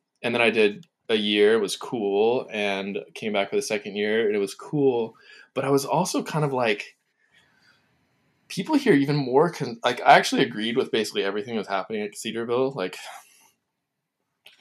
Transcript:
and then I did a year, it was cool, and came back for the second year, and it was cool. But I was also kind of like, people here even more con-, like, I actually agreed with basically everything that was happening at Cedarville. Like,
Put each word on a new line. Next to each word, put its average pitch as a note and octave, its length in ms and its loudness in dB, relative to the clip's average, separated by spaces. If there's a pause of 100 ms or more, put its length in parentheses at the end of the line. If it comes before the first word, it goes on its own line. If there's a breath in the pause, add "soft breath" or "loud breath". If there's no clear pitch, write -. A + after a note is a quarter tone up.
(220)
and A#2+ 120 -4
then A#2+ 80 2
I A2+ 80 4
did G#2+ 360 0 (220)
a A#2 60 0
year, G#2 400 4
it A2+ 60 2
was F#2+ 160 -4
cool, A2 760 0
and G2+ 480 -4 (160)
came A2 180 -6
back G2+ 180 0
for - 60 -2
the G2+ 60 0
second G#2 320 -6
year, G#2+ 320 0
and G#2 80 0
it G#2 60 0
was G2 140 -4
cool. B2 600 -2 (400 loud breath)
But C3 100 -4
I C3+ 60 -2
was C#3 140 2
also F#3+ 380 -2
kind D3+ 220 -2
of C#3 80 -2
like, A#2 440 -2 (1500 soft breath)
people D4+ 260 -4
here A#3 200 4
even C#3+ 200 2
more C#3+ 360 2
con-, B2 340 -8
like, B2 160 0
I C#3+ 160 10
actually A#3+ 260 2
agreed A#2 340 -2
with A#2+ 140 0
basically G#2+ 320 -2
everything G#2 320 -4
that A2 60 -2
was F#2+ 80 -8
happening G2+ 340 -4
at G#2 140 -10
Cedarville. A#2+ 560 -2
Like, F#2 240 -6 (1600 loud breath)